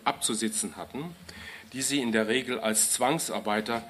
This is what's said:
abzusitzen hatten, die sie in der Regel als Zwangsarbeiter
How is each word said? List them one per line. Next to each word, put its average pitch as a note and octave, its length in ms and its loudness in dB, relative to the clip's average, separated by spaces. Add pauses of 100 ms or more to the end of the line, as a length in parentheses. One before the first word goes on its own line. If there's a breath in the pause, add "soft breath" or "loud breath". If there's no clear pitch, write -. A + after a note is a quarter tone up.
abzusitzen A2 720 0
hatten, C#3+ 400 -8 (560 loud breath)
die C3 100 -6
sie C3+ 200 2
in A#2 100 2
der A2 160 4
Regel B2 320 0
als A2 320 2
Zwangsarbeiter A2+ 1000 0